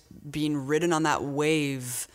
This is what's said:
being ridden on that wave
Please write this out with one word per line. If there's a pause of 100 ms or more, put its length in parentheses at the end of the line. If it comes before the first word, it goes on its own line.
(300)
being
ridden
on
that
wave